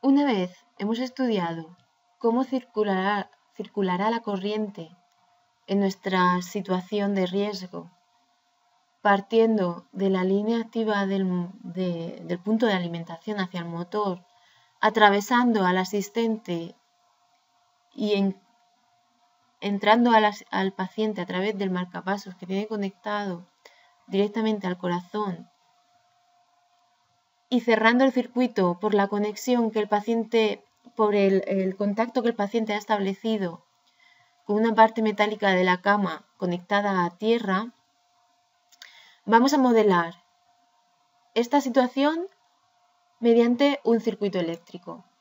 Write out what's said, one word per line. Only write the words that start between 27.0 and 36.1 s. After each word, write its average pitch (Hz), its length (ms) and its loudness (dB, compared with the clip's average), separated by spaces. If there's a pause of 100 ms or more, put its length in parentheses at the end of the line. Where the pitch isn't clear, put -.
y 247 120 0
cerrando 233 420 4
el 269 80 4
circuito 233 680 0
por 214 140 -2
la 202 140 4
conexión 214 640 -2
que 220 80 -2
el 208 80 -2
paciente, 220 760 0 (320)
por 208 200 2
el, 196 320 4
el 190 300 -2
contacto 220 440 -2
que 233 80 0
el 226 60 -4
paciente 214 380 -4
ha 208 40 -4
establecido 202 880 -4 (800)
con 208 140 -2
una 220 180 2
parte 226 260 0
metálica 208 500 -2
de 185 120 2
la 180 180 0
cama 202 440 -2 (120)